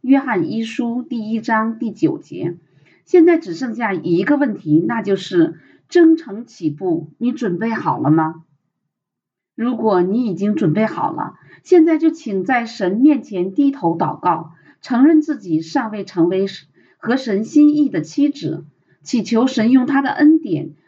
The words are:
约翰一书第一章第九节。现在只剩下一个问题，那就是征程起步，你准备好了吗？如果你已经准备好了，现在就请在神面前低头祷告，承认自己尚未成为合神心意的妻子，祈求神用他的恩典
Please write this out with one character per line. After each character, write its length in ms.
约 180
翰 300
一 140
书 400
第 280
一 100
章 380
第 120
九 280
节。 380
现 200
在 120
只 160
剩 200
下 200
一 300
个 140
问 160
题， 320
那 160
就 140
是 440
征 260
程 300
起 240
步， 480
你 140
准 260
备 140
好 280
了 120
吗？ 320
如 200
果 280
你 240
已 80
经 200
准 180
备 120
好 260
了， 280
现 220
在 120
就 140
请 320
在 220
神 320
面 260
前 320
低 160
头 260
祷 220
告， 320
承 240
认 160
自 160
己 240
尚 280
未 160
成 240
为 160
合 180
神 300
心 320
意 120
的 120
妻 280
子， 360
祈 200
求 240
神 240
用 140
他 160
的 80
恩 300
典 340